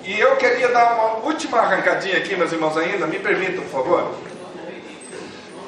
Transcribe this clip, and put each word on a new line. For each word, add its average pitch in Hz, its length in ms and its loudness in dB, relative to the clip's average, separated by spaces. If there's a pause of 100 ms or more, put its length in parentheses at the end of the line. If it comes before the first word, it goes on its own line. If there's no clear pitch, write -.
E 196 160 -4
eu 254 160 6
queria 247 320 2
dar 233 260 6
uma 220 320 0
última 277 340 0
arrancadinha 190 580 2
aqui, 196 180 -2
meus 170 160 2
irmãos, 156 260 0
ainda, 170 300 0
me - 100 -4
permitam, 190 460 -2
por - 80 -10
favor. - 420 2 (1500)